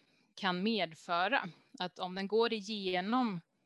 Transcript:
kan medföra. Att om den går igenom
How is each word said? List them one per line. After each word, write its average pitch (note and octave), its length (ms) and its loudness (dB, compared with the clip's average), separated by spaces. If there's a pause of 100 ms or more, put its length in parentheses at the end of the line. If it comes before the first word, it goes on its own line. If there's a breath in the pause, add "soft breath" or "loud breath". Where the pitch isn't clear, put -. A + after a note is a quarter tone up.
(340 loud breath)
kan F3+ 280 0
medföra. F#3 880 0 (300 loud breath)
Att F#3 200 -6
om F3+ 160 -6
den F#3+ 140 -4
går A3+ 240 4
igenom G3+ 880 0 (260)